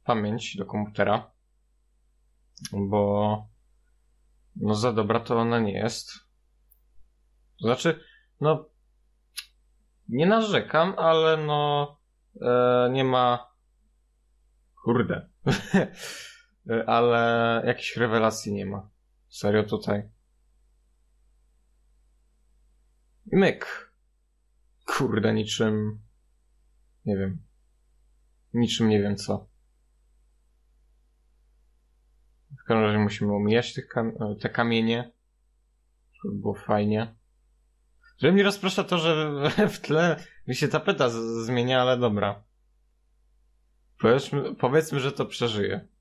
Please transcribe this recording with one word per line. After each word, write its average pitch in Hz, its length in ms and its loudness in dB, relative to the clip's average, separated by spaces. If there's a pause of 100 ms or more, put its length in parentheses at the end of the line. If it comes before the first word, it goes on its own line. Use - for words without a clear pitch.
pamięć 110 520 -2
do - 100 -8
komputera. 107 640 -2 (1400)
Bo, 104 760 0 (1080)
no, 104 180 0
za 113 180 2
dobra 110 280 0
to 117 180 0
ona 117 220 2
nie 104 120 0
jest. 104 400 -6 (1500)
To - 60 -4
znaczy, 156 340 0 (400)
no, 156 280 0 (1400)
nie 131 180 0
narzekam, 190 720 2
ale 160 400 4
no, 147 600 -2 (440)
e, 123 520 2
nie 135 120 0
ma, 123 500 0 (1300)
kurde, 117 460 -2 (160)
<laughs> 190 420 0 (840)
e, 113 180 -2
ale 117 800 2
jakichś - 300 -4
rewelacji 110 560 0
nie 101 140 -4
ma. 98 240 -10 (380)
Serio 104 340 0
tutaj. 107 460 -4 (3250)
I - 40 2
myk. - 560 0 (920)
Kurde, 110 480 0
niczym, 107 640 -2 (1040)
nie 101 120 -2
wiem. 95 260 -4 (1120)
Niczym 117 340 2
nie 107 140 4
wiem 101 140 -2
co. - 320 -8 (3000)
W 139 140 -20
każdym 113 200 2
razie 107 140 2
musimy 104 360 0
omijać 107 400 0
tych - 140 -10
kam-, 113 240 -4 (280)
te - 80 -4
kamienie. 117 640 0 (1120)
Żeby 104 100 -8
było 101 200 -6
fajnie. 107 600 -2 (1040)
Że 151 140 4
mnie 202 100 6
rozprasza 196 420 0
to, 180 140 0
że 156 340 0 (100)
<laughs> 190 260 2
w - 120 -8
tle 160 360 2 (300)
mi 127 80 -4
się 147 140 0
tapeta 156 400 0
z-, 113 380 -4
zmienia, 123 340 2
ale 127 180 4
dobra. 104 460 0 (1500)
Powiedzmy, 139 560 0
powiedzmy, 143 460 0
że 123 120 -2
to 123 140 -4
przeżyje. 101 640 -4 (120)